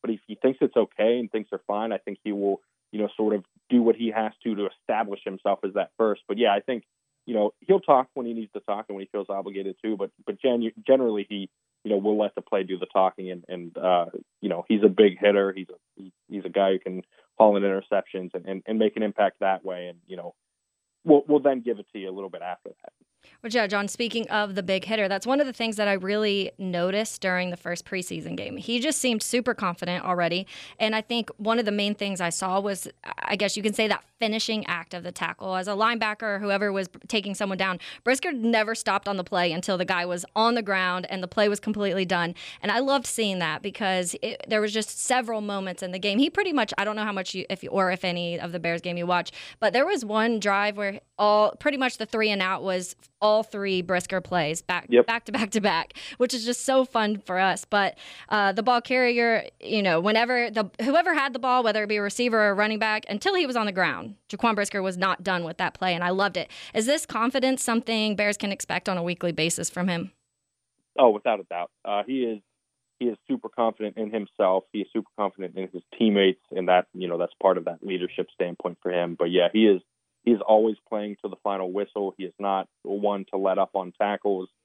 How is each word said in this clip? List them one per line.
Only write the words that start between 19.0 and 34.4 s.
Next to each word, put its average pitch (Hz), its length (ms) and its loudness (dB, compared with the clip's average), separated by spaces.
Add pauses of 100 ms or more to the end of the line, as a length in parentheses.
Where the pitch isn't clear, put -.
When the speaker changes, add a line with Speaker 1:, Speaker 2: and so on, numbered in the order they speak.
Speaker 1:
impact 101 360 0
that 95 240 0
way. 90 240 -8
And, 87 180 -16
you 92 120 -12
know, 85 180 -14 (680)
we'll, 143 220 6
we'll 147 120 4
then 131 220 2
give 113 180 -4
it 101 140 -16
to 107 60 -10
you 95 100 -8
a - 20 -8
little 98 180 -8
bit 85 120 -14
after 90 280 -10
that. - 240 -20 (500)
Speaker 2:
Well, 226 80 -8
yeah, 226 160 0
John, 202 200 -2
speaking 226 440 -4
of 208 240 -2
the 196 80 -4
big 185 200 -2
hitter, 208 240 0
that's 196 200 -2
one 277 120 2
of 285 60 4
the 254 80 -8
things 220 220 -4
that 208 120 0
I 202 60 2
really 202 640 0
noticed 190 640 -2
during 180 300 0
the 175 60 -8
first 170 280 -8
preseason 170 500 -6
game. - 220 -8
He 240 220 -2
just 214 200 0
seemed 233 220 0
super 240 320 -2
confident 180 500 -4
already. 180 440 0 (320)
And 220 160 0
I 220 60 0
think 233 360 -4
one 226 220 0
of 226 60 0
the 208 60 0
main 208 220 0
things 196 260 -4
I 175 100 0
saw 185 300 -2
was, 202 280 -4 (320)
I - 160 -2
guess 196 200 -2
you 208 60 -6
can 208 140 -2
say, 220 120 2
that 202 160 -2 (140)
finishing 220 480 -2